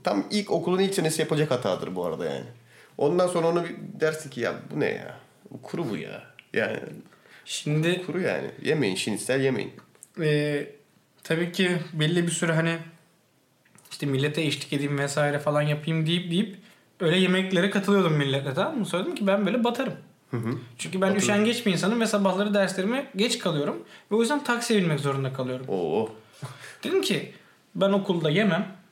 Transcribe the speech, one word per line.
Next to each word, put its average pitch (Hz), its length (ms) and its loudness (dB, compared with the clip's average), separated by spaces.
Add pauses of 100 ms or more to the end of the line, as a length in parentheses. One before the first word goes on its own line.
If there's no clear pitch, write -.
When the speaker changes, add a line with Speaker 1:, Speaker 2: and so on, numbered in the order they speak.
Speaker 1:
Tam 151 260 2
ilk 202 200 -2
okulun 175 280 2
ilk 196 160 2
senesi 170 280 0
yapacak 151 280 0
hatadır 101 440 0
bu 90 100 -2
arada 85 200 -4
yani. 69 200 -4 (540)
Ondan 175 300 2
sonra 170 180 0
onu 170 180 2
bir - 360 -12
dersin 156 300 -2
ki, 123 100 -10
"Ya 98 140 0 (200)
bu 147 60 -2
ne 123 100 2
ya? 50 240 -8 (360)
Bu - 120 -14
kuru 127 280 -6
bu 98 60 -4
ya." - 260 -10 (320)
Yani 107 220 0 (680)
Speaker 2:
Şimdi 165 600 -2
Speaker 1:
kuru 175 140 -4
yani. 85 300 -2 (120)
Yemeyin, 131 340 2
şinisel 123 440 -2
yemeyin. 131 320 0 (480)
Speaker 2:
Ee, 147 460 0 (560)
tabii 170 300 -2
ki 185 180 2 (220)
belli 165 340 2
bir 165 60 0
süre 165 200 0
hani 165 260 2 (1120)
işte - 160 -6
millete 143 360 0
eşlik - 300 -2
edeyim 143 260 0
vesaire 143 400 0
falan 147 240 2
yapayım 156 440 0
deyip 175 240 0
deyip 175 260 0 (440)
öyle 175 180 4
yemeklere 190 520 4
katılıyordum 196 420 4
milletle, 139 420 0
tamam 254 240 0
mı? 196 80 0
Söyledim 220 280 -2
ki 202 120 -2
ben 196 200 4
böyle 226 180 2
batarım. 240 280 0 (380)
Speaker 1:
Hı 127 60 -4
hı. 117 180 -2 (240)
Speaker 2:
Çünkü 180 220 -6
ben 196 60 4
Speaker 1:
Hatırladım. 196 280 2
Speaker 2:
üşengeç 214 320 2
bir 196 60 4
insanım 185 280 2
ve 226 60 2
sabahları 202 480 2
derslerime 202 600 0
geç 240 220 0
kalıyorum. 160 380 0 (360)
Ve 214 40 2
o 226 40 4
yüzden 285 240 0
taksiye 233 380 2
binmek 151 180 2
zorunda 135 320 -2
kalıyorum. 127 360 -4
Speaker 1:
Oo. 95 400 0 (760)
Speaker 2:
Dedim 349 180 2
ki - 300 -2 (420)
ben 190 180 2
okulda 175 380 2
yemem 185 360 2 (260)